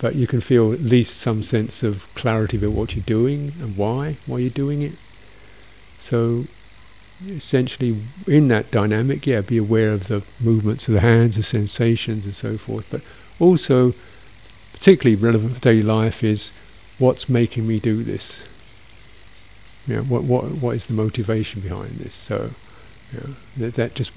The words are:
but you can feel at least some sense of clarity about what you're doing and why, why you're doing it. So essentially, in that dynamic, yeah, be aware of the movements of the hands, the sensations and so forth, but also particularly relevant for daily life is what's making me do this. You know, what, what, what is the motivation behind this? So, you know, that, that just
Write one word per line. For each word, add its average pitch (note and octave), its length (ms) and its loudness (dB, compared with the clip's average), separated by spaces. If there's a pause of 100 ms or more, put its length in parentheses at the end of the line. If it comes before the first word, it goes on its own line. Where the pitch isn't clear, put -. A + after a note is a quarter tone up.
but B2 160 -2
you B2+ 100 2
can A#2+ 140 -2
feel A2+ 320 4
at C3+ 80 -4
least B2 360 2
some A2 280 -2
sense A2+ 400 -2
of G2+ 320 -4
clarity A2+ 400 0
about G#2 160 0
what A2 240 -4
you're F#2+ 80 -6
doing C#3+ 560 0
and G#2+ 160 -8
why, C3 400 -2 (100)
why B2+ 120 -4
you're B2 120 -2
doing C#3+ 320 -2
it. C#3+ 120 -6 (1040)
So A#2 460 -2 (760)
essentially, B2+ 720 -2 (300)
in D3 220 6
that A2 240 2
dynamic, A2+ 560 0
yeah, A#2 120 2
be G#2+ 160 -2
aware A2 360 2
of G2 160 -4
the G2+ 160 -2 (160)
movements A2+ 480 0
of A2 60 2
the G2 60 4
hands, A#2 360 6
the A2 80 0
sensations A2+ 800 -2
and G2+ 100 -8
so A2 240 -6
forth, G#2+ 320 -10
but - 120 -8 (360)
also C3+ 560 4 (760)
particularly C#3 420 6
relevant A2+ 400 2
for - 60 -12
daily A2+ 240 6
life A2 400 0
is G#2+ 260 -2 (480)
what's B2+ 300 2
making A#2+ 400 0
me A2 100 0
do A2 240 -2
this. G2+ 400 -8 (1500)
You A2+ 60 -2
know, A2 60 -4
what, B2 200 -2
what, B2 300 0
what B2 240 -2
is A2 100 -8
the A#2+ 60 -6
motivation A2 680 -2
behind G2 340 -10
this? - 200 -12
So, G#2+ 360 -8 (640)
you B2 60 -10
know, C3+ 160 -12 (220)
that, A#2 180 -6
that A#2+ 220 -2
just - 200 -6